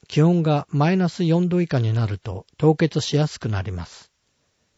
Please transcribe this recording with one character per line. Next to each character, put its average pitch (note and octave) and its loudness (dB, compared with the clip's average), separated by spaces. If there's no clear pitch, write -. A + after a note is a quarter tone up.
気 - 0
温 E3+ 4
が D3+ 0
マ D3+ 2
イ F#3+ 2
ナ F3+ 2
ス F3+ -4
四 F3 2
度 F3+ 0
以 E3+ -2
下 C#3 0
に A2 0
な A#2 0
る G2+ -6
と F#2+ -10
凍 D#3 4
結 D#3 0
し - -4
や D3 2
す - -12
く - -8
な G2+ -2
り F#2 -8
ま F2 -8
す。 - -20